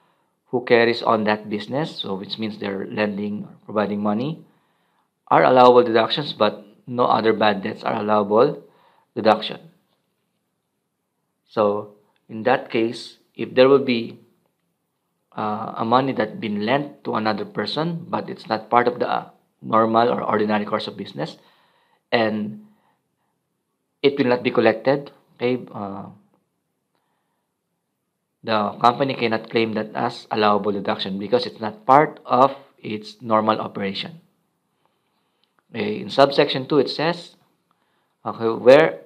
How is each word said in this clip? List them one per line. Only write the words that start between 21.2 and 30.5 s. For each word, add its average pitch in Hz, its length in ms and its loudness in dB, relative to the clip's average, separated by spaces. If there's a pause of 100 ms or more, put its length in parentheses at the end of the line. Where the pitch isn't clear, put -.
and 107 560 -4 (1400)
it 143 160 2
will 127 60 2
not 123 180 0
be 120 80 0
collected, 127 580 0 (260)
okay, 123 220 -2 (160)
uh, 101 320 -12 (2500)
the 104 360 -4
company 131 360 2
cannot 113 340 -2
claim 113 240 0
that 107 220 -6
as 120 340 -6
allowable 104 420 0